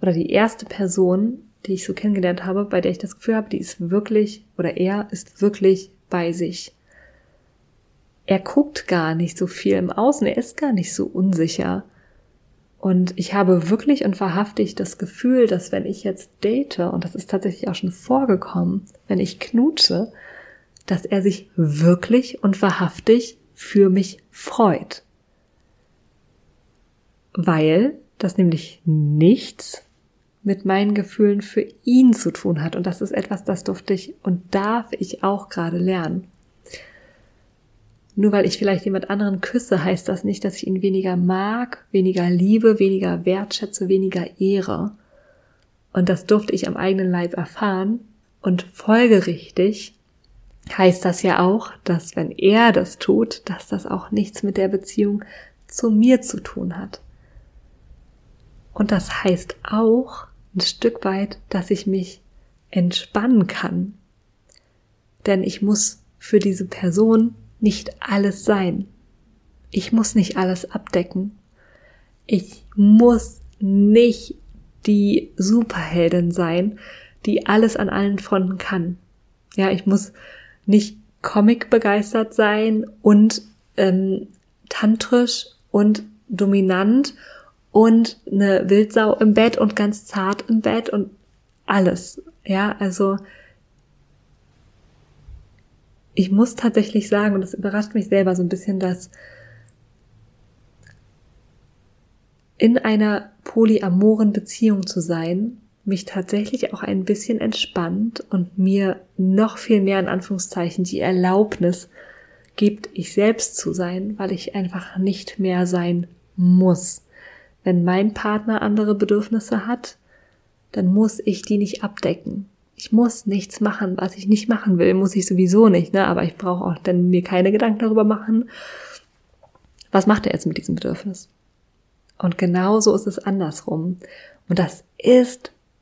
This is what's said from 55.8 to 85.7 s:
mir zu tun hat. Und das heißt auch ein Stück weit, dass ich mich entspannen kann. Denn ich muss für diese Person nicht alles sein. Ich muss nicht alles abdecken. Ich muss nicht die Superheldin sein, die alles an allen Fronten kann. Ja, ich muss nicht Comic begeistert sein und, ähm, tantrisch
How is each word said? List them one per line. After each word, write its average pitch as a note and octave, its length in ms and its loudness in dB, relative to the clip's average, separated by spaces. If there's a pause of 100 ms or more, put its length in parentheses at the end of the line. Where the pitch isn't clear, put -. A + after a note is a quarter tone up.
mir B3 300 6
zu - 180 -8
tun - 380 -10
hat. - 240 -16 (1700)
Und G#3 180 -2
das - 320 -4
heißt F3+ 400 -2
auch A3+ 640 0 (280)
ein F#3 60 -4
Stück - 440 -4
weit, G3 340 -4 (100)
dass F3+ 220 -2
ich G3 160 -4
mich F#3+ 340 -4 (500)
entspannen G3 760 0
kann. F3+ 460 -6 (1300)
Denn G3 180 2
ich - 180 -6
muss G#3 400 -2 (160)
für - 220 2
diese F#3+ 260 -2
Person A3 720 2 (240)
nicht - 400 0
alles G3+ 460 -2
sein. G3 420 0 (840)
Ich - 200 -6
muss A3+ 240 2
nicht G3+ 220 0
alles F#3 340 -2
abdecken. F#3+ 640 -4 (880)
Ich - 400 -4 (100)
muss A3 640 6 (180)
nicht G#3 760 4 (500)
die G2+ 520 2
Superheldin F3 920 0
sein, F3 480 -2 (460)
die - 200 -2
alles A3 320 4
an G3+ 120 -2
allen G3+ 300 -2
Fronten F#3+ 380 -2
kann. F3+ 400 -4 (580)
Ja, F#3+ 160 0
ich F#3 140 -2
muss G3+ 280 0 (540)
nicht G#3 300 4 (240)
Comic A3 480 2
begeistert A3 640 0
sein G#3+ 520 0 (160)
und, G#3 400 6 (340)
ähm, F#3+ 520 0 (420)
tantrisch A#3 800 0 (240)